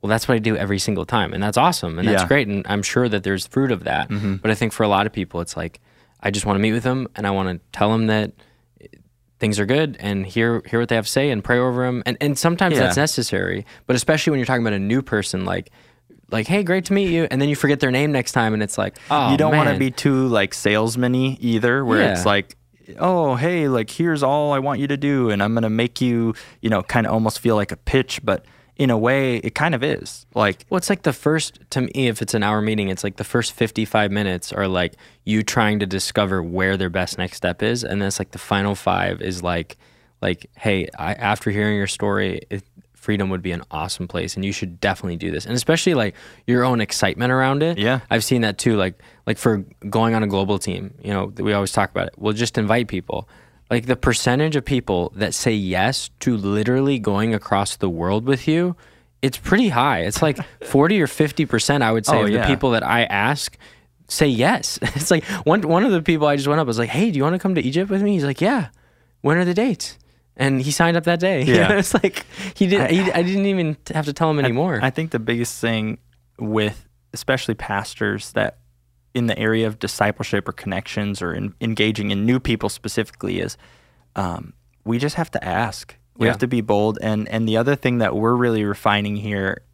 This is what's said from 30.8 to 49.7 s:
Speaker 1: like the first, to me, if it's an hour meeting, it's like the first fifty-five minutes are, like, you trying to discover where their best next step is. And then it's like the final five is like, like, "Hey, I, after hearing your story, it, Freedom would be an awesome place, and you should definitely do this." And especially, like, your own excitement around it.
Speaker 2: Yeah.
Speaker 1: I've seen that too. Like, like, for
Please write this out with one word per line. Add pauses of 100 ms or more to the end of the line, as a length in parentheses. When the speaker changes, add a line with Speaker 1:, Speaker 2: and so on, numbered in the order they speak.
Speaker 1:
like
the
first, (120)
to
me,
if
it's
an
hour
meeting,
it's
like
the
first
fifty-five
minutes
are,
like, (300)
you
trying
to
discover
where
their
best
next
step
is.
And
then
it's
like
the
final
five
is
like, (460)
like, (100)
"Hey, (100)
I,
after
hearing
your
story, (100)
it, (320)
Freedom
would
be
an
awesome
place,
and
you
should
definitely
do
this."
And
especially,
like, (320)
your
own
excitement
around
it.
Speaker 2:
Yeah. (100)
Speaker 1:
I've
seen
that
too.
Like, (260)
like,
for (240)